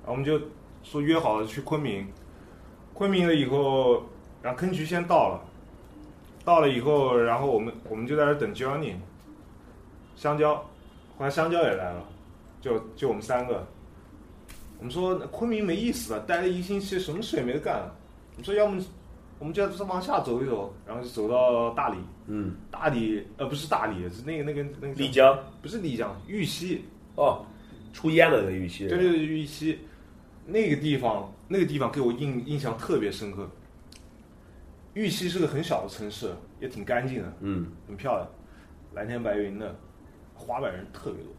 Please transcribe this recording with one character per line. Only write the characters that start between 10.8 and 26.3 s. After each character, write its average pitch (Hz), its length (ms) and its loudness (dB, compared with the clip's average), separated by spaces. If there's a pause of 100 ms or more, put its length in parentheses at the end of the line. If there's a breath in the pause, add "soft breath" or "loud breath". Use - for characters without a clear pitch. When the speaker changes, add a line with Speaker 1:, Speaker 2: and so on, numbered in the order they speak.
Speaker 1:
后 139 80 -4
来 139 60 0
香 160 180 2
蕉 170 140 4
也 117 80 4
来 92 220 -2
了， 87 120 -10 (560)
就， 110 180 0 (160)
就 139 120 -2
我 117 60 2
们 104 80 -4
三 123 260 0
个。 98 180 -2 (1120)
我 - 60 -14
们 123 80 -8
说 185 280 0
：“那 - 80 -8
昆 233 220 -4
明 214 160 0
没 175 100 2
意 226 160 0
思 - 220 -4
啊， 214 140 -4
待 175 140 2
了 185 60 2
一 180 140 0
星 196 180 -2
期， 196 200 -4
什 151 140 -4
么 190 100 -4
事 302 140 -2
也 127 60 0
没 123 100 -2
得 147 60 0
干。” 147 220 -2 (520)
我 - 40 -16
们 - 80 -12
说 190 100 -2
：“要 208 100 6
么 196 160 0 (560)
我 143 80 -12
们 160 80 -6
就 196 140 2 (180)
往 185 160 -2
下 190 200 0
走 123 200 0
一 139 60 0
走。” 98 260 -4 (140)
然 110 80 -10
后 123 80 -8
就 123 60 -10
走 110 180 -2
到 120 440 6
大 117 180 0
理。 98 80 -4 (280)
Speaker 2:
嗯。 101 300 -4 (160)
Speaker 1:
大 - 160 -2
理， 110 360 0 (140)
呃， 135 80 -4
不 135 80 -4
是 143 140 -8
大 139 180 0
理， 90 240 -4
是 104 140 -12
那 156 160 -6
个， 143 40 -4
那 147 100 -4
个， 143 120 -4 (160)
那 139 60 -8
个 135 80 -8
叫 - 40 -12
Speaker 2:
丽 135 120 0
江。 131 280 10 (220)
Speaker 1:
不 - 60 -12
是 220 100 -6
丽 160 180 -4
江， 101 300 -4
玉 196 180 -4